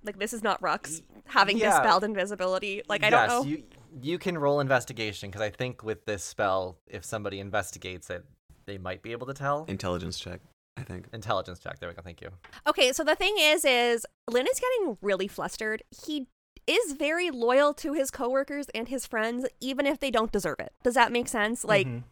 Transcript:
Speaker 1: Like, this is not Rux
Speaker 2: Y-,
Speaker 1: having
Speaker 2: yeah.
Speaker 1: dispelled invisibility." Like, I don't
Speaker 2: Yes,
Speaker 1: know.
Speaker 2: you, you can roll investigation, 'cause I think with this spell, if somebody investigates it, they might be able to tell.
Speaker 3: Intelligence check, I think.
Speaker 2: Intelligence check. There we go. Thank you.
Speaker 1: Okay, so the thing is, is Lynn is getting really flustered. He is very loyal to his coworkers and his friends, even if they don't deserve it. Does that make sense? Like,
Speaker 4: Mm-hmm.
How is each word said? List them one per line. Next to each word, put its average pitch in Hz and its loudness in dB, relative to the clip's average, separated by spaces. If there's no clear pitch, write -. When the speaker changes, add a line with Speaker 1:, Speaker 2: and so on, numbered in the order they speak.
Speaker 1:
Like, 202 -8
this 208 -4
is 220 -6
not 208 2
Rux 160 -4
Speaker 2:
Y-, - -20
Speaker 1:
having 202 4
Speaker 2:
yeah. 208 4
Speaker 1:
dispelled 170 6
invisibility." 196 -2
Like, 202 0
I 214 6
don't 240 8
Speaker 2:
Yes, 220 4
Speaker 1:
know. 240 2
Speaker 2:
you, 147 -4
you 165 -4
can 175 -2
roll 143 4
investigation, 110 0
'cause 101 -4
I 104 0
think 127 -6
with 107 -4
this 104 -4
spell, 95 0
if 98 -12
somebody 101 -6
investigates 98 -6
it, 90 -8
they 101 -10
might 92 -8
be 113 -10
able 120 -8
to 139 -8
tell. 143 -2
Speaker 3:
Intelligence 90 -4
check, 90 -12
I 135 -10
think. 90 -12
Speaker 2:
Intelligence 101 -4
check. - -12
There 87 -10
we 85 -10
go. 85 -16
Thank 87 -16
you. 85 -14
Speaker 1:
Okay, 269 2
so 302 -2
the 302 2
thing 392 0
is, 302 4
is 240 4
Lynn 247 2
is - 0
getting 427 0
really 190 0
flustered. 214 -6
He 294 -4
is 349 2
very 320 0
loyal 262 4
to - -4
his 269 0
coworkers 269 -2
and 233 -6
his 254 -6
friends, 233 -2
even 269 -2
if 285 0
they 277 0
don't 220 2
deserve 180 -2
it. - -8
Does 247 2
that 240 6
make 240 0
sense? 220 -2
Like, 202 4
Speaker 4:
Mm-hmm. 120 -4